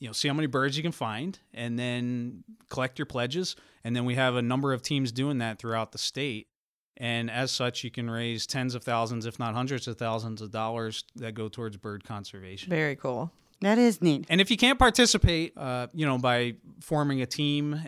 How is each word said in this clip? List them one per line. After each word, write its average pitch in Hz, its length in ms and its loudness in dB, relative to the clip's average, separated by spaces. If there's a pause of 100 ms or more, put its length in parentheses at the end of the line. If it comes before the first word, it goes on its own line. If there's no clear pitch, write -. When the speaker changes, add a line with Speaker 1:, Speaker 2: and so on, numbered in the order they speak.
Speaker 1:
you 123 80 -10
know, 107 40 -12
see - 140 -2
how 139 80 2
many 151 140 0
birds 135 280 0
you 156 60 -2
can 165 80 0
find, 135 480 -4 (140)
and 120 260 -4
then 123 640 -4 (280)
collect 127 280 -4
your 143 80 -4
pledges. 135 480 -4 (300)
And 117 100 -2
then 123 100 0
we 123 120 0
have 127 180 4
a 123 80 0
number 131 300 0
of 123 100 -2
teams 135 300 0
doing 131 260 0
that 113 220 -4
throughout 113 320 -2
the - 60 -14
state. 131 500 -4 (480)
And 117 320 -2
as 127 220 -2
such, 123 320 -2
you 120 80 -8
can 117 180 -6
raise 117 380 -4
tens 127 300 -2
of 117 80 -10
thousands, 117 420 0
if 113 120 -8
not 117 160 -2
hundreds 127 340 -2
of 113 100 -6
thousands 113 420 -4
of 107 120 -12
dollars 113 500 -4 (140)
that 113 180 -8
go 110 140 -6
towards 107 280 -8
bird 104 280 -10
conservation. 101 680 -10
Speaker 2:
Very 156 240 2
cool. 131 380 -4 (280)
Speaker 3:
That 208 180 4
is 233 220 6
neat. 156 280 4
Speaker 1:
And 170 120 6
if 196 80 4
you 220 80 2
can't 247 220 6
participate, 202 800 6
uh, 123 360 -4
you 156 140 0
know, 135 120 2
by 123 360 2 (260)
forming 143 400 2
a 123 60 0
team 147 480 0 (140)